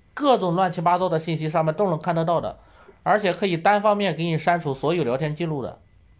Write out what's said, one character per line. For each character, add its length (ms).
各 240
种 160
乱 160
七 100
八 160
糟 120
的 100
信 180
息 140
上 140
面 100
都 160
能 80
看 160
得 100
到 160
的， 200
而 160
且 160
可 140
以 80
单 260
方 140
面 180
给 80
你 160
删 220
除 120
所 220
有 80
聊 140
天 180
记 100
录 160
的。 200